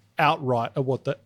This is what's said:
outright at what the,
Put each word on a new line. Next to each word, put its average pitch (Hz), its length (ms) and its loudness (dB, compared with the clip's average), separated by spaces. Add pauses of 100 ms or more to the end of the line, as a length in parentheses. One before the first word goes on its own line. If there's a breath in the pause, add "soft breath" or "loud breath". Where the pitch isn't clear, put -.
(200)
outright 143 560 2
at 139 100 -2
what 127 200 -4
the, 139 200 -4